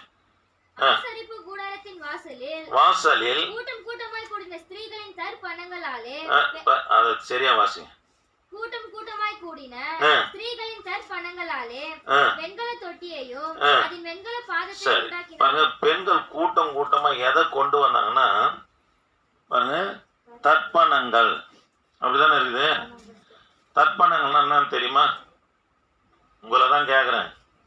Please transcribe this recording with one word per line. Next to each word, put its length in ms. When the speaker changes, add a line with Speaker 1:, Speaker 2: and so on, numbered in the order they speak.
Speaker 1:
ஆ. 40
Speaker 2:
ஆசரிப்பு 560
கூடாரத்தின் 560
வாசலில் 720
Speaker 1:
வாசலில் 800
Speaker 2:
கூட்டம் 340
கூட்டமாய் 460
கூடின 240
ஸ்திரீகளின் 640
தர்ப்பணங்களாலே 1120
Speaker 1:
ஆ, 140
ப-, 220
அதை 320
சரியா 380
வாசிங்க. 380
Speaker 2:
கூட்டம் 420
கூட்டமாய் 480
கூடின 340
Speaker 1:
ஆ. 180
Speaker 2:
ஸ்திரீகளின் 640
தர்ப்பணங்களாலே 1300
Speaker 1:
ஆ. 240
Speaker 2:
வெண்கல 460
தொட்டியையும் 840
Speaker 1:
ஆ. 200
Speaker 2:
அதன் 200
வெண்கல 340
பாதத்தை 220
Speaker 1:
சரி, 360
Speaker 2:
உண்டாக்கினார்கள். 300
Speaker 1:
பாருங்க, 300
பெண்கள் 480
கூட்டம் 480
கூட்டமா 420
எதை 300
கொண்டு 380
வந்தாங்கன்னா 720
பாருங்க, 520
தர்ப்பணங்கள். 1000
அப்படிதானே 380
இருக்குது? 560
தர்ப்பணங்கள்னா 680
என்னன்னு 240
தெரியுமா? 500
உங்களை 220
தான் 180
கேக்குறேன். 420